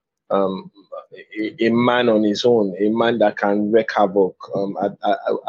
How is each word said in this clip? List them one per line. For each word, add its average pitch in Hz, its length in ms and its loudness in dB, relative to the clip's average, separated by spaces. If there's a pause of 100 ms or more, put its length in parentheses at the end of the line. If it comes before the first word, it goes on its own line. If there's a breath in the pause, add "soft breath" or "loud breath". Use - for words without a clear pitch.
(320)
um, 95 400 -2 (680)
a, 110 260 -4
a 117 60 2
man 120 360 2
on 107 160 2
his 104 220 -2
own, 107 340 2
a 104 100 2
man 117 280 0
that 104 200 2
can 104 340 0
wreak 110 240 2
havoc, 98 400 2 (200)
um, 98 260 -4
at, 101 100 -2 (120)
at, 104 140 0 (320)